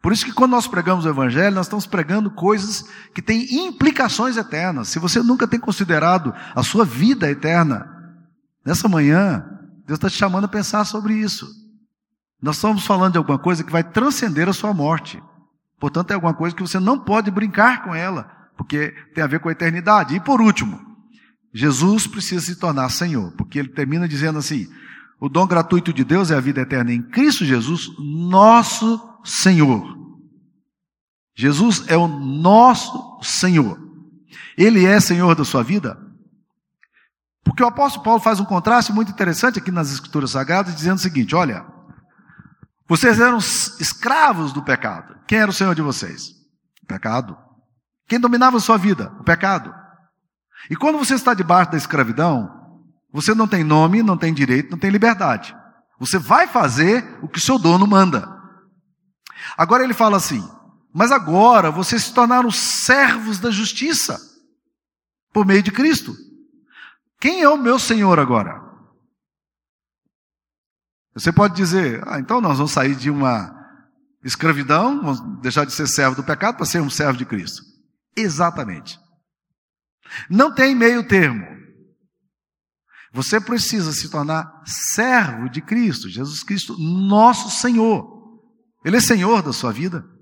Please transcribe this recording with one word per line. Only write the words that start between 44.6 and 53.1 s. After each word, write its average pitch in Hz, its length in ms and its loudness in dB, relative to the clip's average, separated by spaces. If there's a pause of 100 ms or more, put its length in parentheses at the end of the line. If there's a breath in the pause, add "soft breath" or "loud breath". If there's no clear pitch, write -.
pecado." 110 640 -6
Quem 214 120 0
era 208 120 2
o - 40 -6
Senhor 190 200 0
de 156 80 -2
vocês? 98 480 -8 (520)
O - 40 -20
pecado. 110 500 -6 (720)
Quem 240 140 -2
dominava 240 360 4
a 220 40 2
sua 226 160 4
vida? 175 440 0
O - 40 -20
pecado. 170 500 0 (920 loud breath)
E 160 80 -6
quando 302 220 0
você 269 160 0
está 247 180 2
debaixo 175 380 2
da 160 60 -4
escravidão, 135 1080 -2 (260)